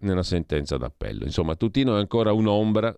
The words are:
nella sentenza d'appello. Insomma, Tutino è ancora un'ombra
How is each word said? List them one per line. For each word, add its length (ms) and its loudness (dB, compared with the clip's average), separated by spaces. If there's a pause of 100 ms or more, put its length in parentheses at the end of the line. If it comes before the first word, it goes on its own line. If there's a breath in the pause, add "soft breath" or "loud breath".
nella 220 0
sentenza 520 -2
d'appello. 480 -8
Insomma, 320 -2
Tutino 400 0
è 40 2
ancora 340 2
un'ombra 640 2